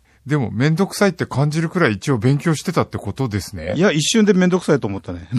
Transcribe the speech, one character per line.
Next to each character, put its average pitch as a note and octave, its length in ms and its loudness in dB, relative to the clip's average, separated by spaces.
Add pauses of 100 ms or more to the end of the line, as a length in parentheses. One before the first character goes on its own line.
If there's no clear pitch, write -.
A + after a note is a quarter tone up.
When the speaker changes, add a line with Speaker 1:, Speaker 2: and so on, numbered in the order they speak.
(260)
Speaker 1:
で C#3+ 100 -2
も、 A2 160 -4
め B2 180 0
ん D#3+ 60 0
ど F#3+ 100 2
く - 80 -10
さ G#3 120 2
い G3 40 2
っ - 40 0
て - 120 -4
感 C#3+ 240 0
じ D#3 100 -2
る D#3+ 100 -4
く F3+ 100 -2
ら D#3 80 4
い G#2+ 60 0
一 A#2 180 -2
応 B2 60 2
勉 C3 200 2
強 D#3+ 160 0
し - 80 -4
て F#3 100 -4
た C#3+ 100 2
っ G#2+ 60 -2
て - 100 -8
こ G2+ 140 -6
と C3 160 -4
で G#2 120 -4
す - 160 -10
ね。 E2+ 180 -6
Speaker 2:
い D3 60 0
や、 F#3+ 100 4
一 D#3 120 0
瞬 G#3+ 220 2
で G3+ 80 6
め F#3 140 4
ん F3 40 2
ど F3+ 100 2
く - 40 -10
さ E3 100 2
い C3 60 2
と A#2 60 -4
思 G2 120 -6
っ - 20 -10
た - 120 -10
ね。 E2+ 180 -12
<laughs> - 80 -2